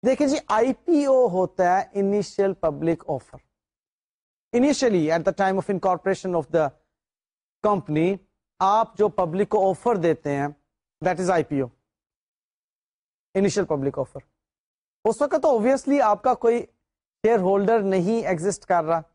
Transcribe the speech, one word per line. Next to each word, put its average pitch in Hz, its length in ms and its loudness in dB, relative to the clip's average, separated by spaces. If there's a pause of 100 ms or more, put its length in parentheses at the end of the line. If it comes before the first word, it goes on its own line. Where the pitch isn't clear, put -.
دیکھیں 262 240 2
جی، 285 100 0 (180)
آئی 240 180 2 (120)
پی 311 200 2
او 269 100 2 (180)
ہوتا 185 300 -2 (120)
ہے 196 240 -4
انیشل 196 640 0
پبلک 156 480 -2
آفر۔ 135 280 -8 (1160)
Initially, 240 520 2 (100)
at 165 120 -2
the 185 120 -2
time 190 220 0
of - 140 -6
incorporation 185 640 -2
of 147 160 -8
the 156 120 2 (960)
company، 180 520 0 (440)
آپ 220 380 0
جو 208 100 2 (120)
پبلک 185 300 -2
کو 196 200 2
آفر 226 340 -2
دیتے 147 320 0
ہیں، 143 120 -2 (540)
that 180 220 -2
is 180 100 -2
آئی 165 100 2
پی 139 180 -2
او، 127 60 -4 (1700)
انیشل 196 300 0
پبلک 139 340 -4
آفر۔ 139 200 -8 (840)
اس 220 160 0
وقت 285 200 0
تو 285 160 2
obviously 269 420 0 (100)
آپ 208 140 0
کا 262 100 2 (120)
کوئی 240 160 2
شیئر - 800 -4
ہولڈر 196 420 0 (140)
نہیں 190 320 0
ایگزسٹ 175 380 -4
کر 175 180 0
رہا 165 180 -2 (140)